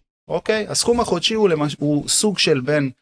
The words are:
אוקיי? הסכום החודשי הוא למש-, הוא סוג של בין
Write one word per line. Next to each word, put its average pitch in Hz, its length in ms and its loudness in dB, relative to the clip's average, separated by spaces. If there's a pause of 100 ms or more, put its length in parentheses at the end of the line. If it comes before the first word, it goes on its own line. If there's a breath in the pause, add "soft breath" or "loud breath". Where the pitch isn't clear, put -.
(300)
אוקיי? 202 380 -2
הסכום 233 320 0
החודשי 220 340 0
הוא 214 140 4
למש-, 147 300 0
הוא 147 300 0
סוג 208 300 0
של 151 220 0
בין 143 300 0 (120)